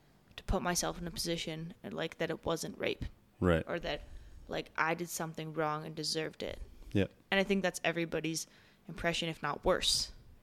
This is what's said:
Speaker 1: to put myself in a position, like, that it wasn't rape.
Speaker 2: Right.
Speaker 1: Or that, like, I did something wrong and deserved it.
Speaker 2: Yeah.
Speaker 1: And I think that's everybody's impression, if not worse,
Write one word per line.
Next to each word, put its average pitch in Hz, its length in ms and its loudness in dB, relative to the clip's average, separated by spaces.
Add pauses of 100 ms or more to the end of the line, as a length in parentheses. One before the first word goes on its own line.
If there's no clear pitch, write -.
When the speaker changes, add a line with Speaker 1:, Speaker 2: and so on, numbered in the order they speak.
(360)
Speaker 1:
to - 80 -12
put - 180 4
myself 170 380 2
in 175 60 -6
a 170 40 -6
position, 170 640 -4 (160)
like, 160 280 -4
that 165 120 0
it - 160 -6
wasn't 165 320 -2
rape. - 260 0 (360)
Speaker 2:
Right. 85 260 6
Speaker 1:
Or 175 140 -2
that, 151 220 -2 (460)
like, 160 280 -4
I 160 180 4
did 170 160 -4
something 160 420 -6
wrong 156 320 0
and 160 100 -8
deserved 156 480 -4
it. - 160 -4 (340)
Speaker 2:
Yeah. 98 140 4 (240)
Speaker 1:
And 196 100 4
I 190 40 6
think 196 180 4
that's 180 220 2
everybody's 165 640 0 (420)
impression, 165 400 0
if 160 140 -6
not 147 220 -2
worse, - 480 4 (300)